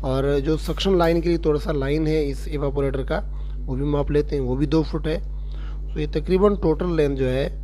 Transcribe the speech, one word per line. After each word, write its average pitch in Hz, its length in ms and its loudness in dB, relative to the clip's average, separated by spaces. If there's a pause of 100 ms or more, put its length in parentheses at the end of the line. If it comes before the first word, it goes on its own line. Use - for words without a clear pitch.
और 139 340 2
जो 151 180 0
suction 170 400 0
line 170 240 4
के 170 80 0
लिए 170 160 2
थोड़ा 151 140 4
सा 156 120 -4
line 147 360 0
है 156 180 2
इस 135 220 -6
evaporator 139 560 -2
का 156 140 -2 (420)
वो 131 160 -6
भी 135 100 -2
माप 147 260 0
लेते 147 240 2
हैं, 135 80 -2
वो 123 120 -2
भी 143 100 0
दो 160 180 2
foot 151 240 -4
है। 160 100 -2 (760)
तो - 60 -4
ये 151 80 -2
तकरीबन 180 480 4
total 170 420 0
length 143 180 2
जो 131 120 0
है 135 220 0 (140)